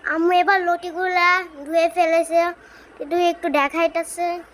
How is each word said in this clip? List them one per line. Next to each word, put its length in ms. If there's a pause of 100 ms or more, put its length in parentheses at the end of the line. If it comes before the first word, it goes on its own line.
আম্মু 260
এবার 300
লটিগুলা 800 (220)
ধুয়ে 240
ফেলেছে, 520 (640)
ধুয়ে 240
একটু 200
দেখাইতাছে। 760 (260)